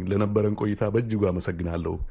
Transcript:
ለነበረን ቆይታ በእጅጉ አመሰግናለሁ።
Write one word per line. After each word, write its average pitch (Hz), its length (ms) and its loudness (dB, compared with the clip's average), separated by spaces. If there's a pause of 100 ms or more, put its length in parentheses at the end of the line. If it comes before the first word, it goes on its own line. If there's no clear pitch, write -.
ለነበረን 104 500 2
ቆይታ 104 320 0
በእጅጉ 110 360 0
አመሰግናለሁ። 85 680 -2 (160)